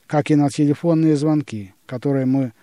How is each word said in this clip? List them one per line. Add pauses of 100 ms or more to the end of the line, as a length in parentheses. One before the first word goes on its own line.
как
и
на
телефонные
звонки, (140)
которые
мы